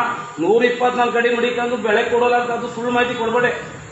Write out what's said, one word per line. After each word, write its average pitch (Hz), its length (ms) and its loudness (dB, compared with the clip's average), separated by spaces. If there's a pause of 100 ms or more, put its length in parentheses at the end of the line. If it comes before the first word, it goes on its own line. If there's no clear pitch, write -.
(400)
ನೂರ 214 240 4
ಇಪ್ಪತ್ನಾಲ್ಕು 240 540 2
ಅಡಿ 240 180 2
ಮಡಿಕೊಂಡು 240 400 0
ಬೆಳೆ 214 260 0
ಕೊಡೋಲ್ಲ 240 380 2
ಅಂತ 240 100 -4
ಅದು 214 180 -4
ಸುಳ್ಳು 233 220 -4
ಮಾಹಿತಿ 247 240 0
ಕೊಡ್ಬೇಡಿ. 226 640 -2 (120)